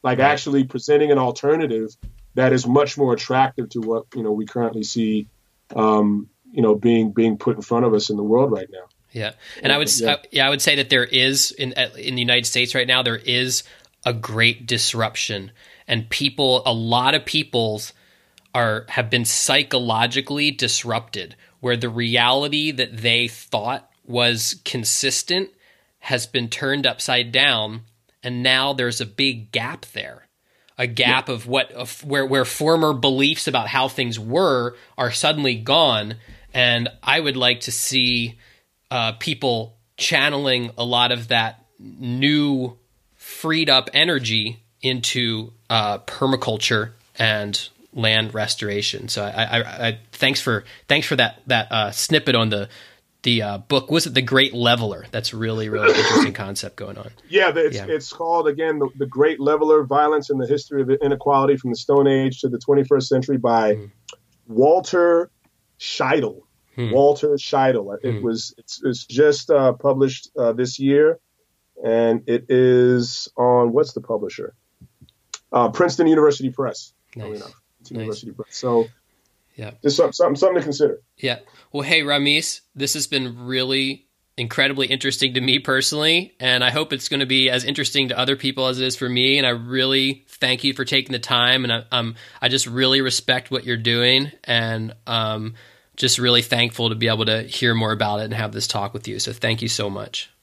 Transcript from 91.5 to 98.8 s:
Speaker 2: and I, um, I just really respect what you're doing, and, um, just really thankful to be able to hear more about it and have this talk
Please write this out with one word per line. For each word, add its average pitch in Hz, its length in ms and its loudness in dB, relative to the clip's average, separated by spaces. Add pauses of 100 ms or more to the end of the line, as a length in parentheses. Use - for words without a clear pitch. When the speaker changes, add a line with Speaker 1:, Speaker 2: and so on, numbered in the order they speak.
Speaker 2:
and 120 80 -2
I, 117 120 -2 (100)
um, 117 220 -2 (260)
I 123 80 0
just 127 180 0
really 131 320 2
respect 127 500 -2
what 127 140 -4
you're 123 140 -4
doing, 123 540 2 (120)
and, 113 500 -4 (140)
um, 110 460 -4 (420)
just 123 240 0
really 120 220 4
thankful 117 480 0
to 110 60 -2
be 113 120 0
able 110 180 2
to 110 180 -2
hear 117 300 0
more 110 200 2
about 104 260 0
it 110 60 -6
and 107 80 -8
have 107 180 -4
this 107 160 -6
talk 101 260 -4